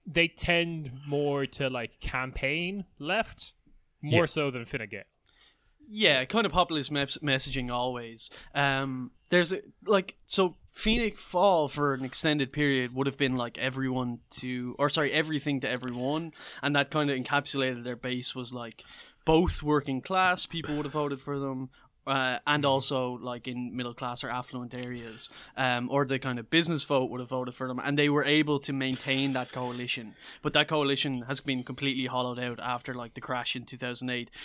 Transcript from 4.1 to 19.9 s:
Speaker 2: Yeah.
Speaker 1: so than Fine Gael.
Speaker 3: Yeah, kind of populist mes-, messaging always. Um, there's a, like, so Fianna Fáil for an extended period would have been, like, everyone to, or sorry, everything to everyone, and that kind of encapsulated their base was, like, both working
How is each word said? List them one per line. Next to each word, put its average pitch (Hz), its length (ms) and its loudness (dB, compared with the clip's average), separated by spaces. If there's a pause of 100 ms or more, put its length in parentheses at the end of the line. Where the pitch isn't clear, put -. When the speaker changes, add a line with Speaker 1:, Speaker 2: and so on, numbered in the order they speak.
Speaker 2:
Yeah. 160 40 4
Speaker 1:
so 143 260 0
than 120 140 -8
Fine 113 220 -8
Gael. 98 140 -12 (840)
Speaker 3:
Yeah, 175 380 4
kind 214 200 2
of - 60 -2
populist 160 400 2
mes-, 143 260 0
messaging 131 540 0
always. 123 580 -4 (240)
Um, 135 560 0 (200)
there's 175 220 6
a, 180 100 -4 (220)
like, 190 300 4 (120)
so 185 300 4 (120)
Fianna 220 420 0
Fáil 180 580 4
for 143 260 2
an 131 100 -4
extended 143 480 2
period 131 420 2
would 135 140 0
have 135 100 -2
been, 131 180 2
like, 120 220 -4
everyone 127 640 -2 (180)
to, 123 400 -6
or 143 100 4
sorry, 147 240 2
everything 151 480 0
to 127 80 -2
everyone, 127 640 -2 (300)
and 143 140 0
that 139 160 2
kind 147 180 2
of 131 80 0
encapsulated 131 640 0
their 120 140 -6
base 127 360 -2
was, 123 220 -8
like, 117 300 -10 (400)
both 160 360 6
working 143 400 2